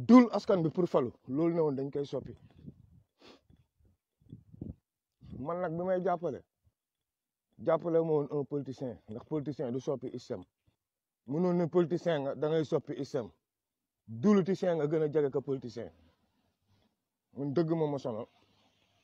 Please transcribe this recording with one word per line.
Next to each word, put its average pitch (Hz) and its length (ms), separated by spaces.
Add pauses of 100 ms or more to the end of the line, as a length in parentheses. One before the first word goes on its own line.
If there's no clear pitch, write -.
dul 240 260
askan 196 320
bi 160 60
pour 175 180
falu, 127 240 (160)
loolu 160 260
ne 170 80
woon 147 140
dañ 135 160
koy 143 140
soppi. 123 300 (3000)
Man 165 220
nag 165 160
bi 175 60
may 185 200
jàppale, 170 400 (1160)
jàppale 160 400
ma 165 120
woon 147 200
un 143 140
politicien, 131 520 (120)
ndax 107 180
politicien 147 440
du 131 80
soppi 131 320
système. 110 320 (840)
Mënoon 175 300
ne 175 100
politicien 170 540
nga, 135 140
da 151 140
ngay 160 160
soppi 151 300
système. 131 340 (800)
Duluticien 180 680
nga 147 100
gën 156 160
a 151 80
jege 143 180
ko 135 120
politicien. 120 500 (1400)
Man 139 200
dëgg 165 220
moo 156 120
ma 143 120
sonal. 120 260 (800)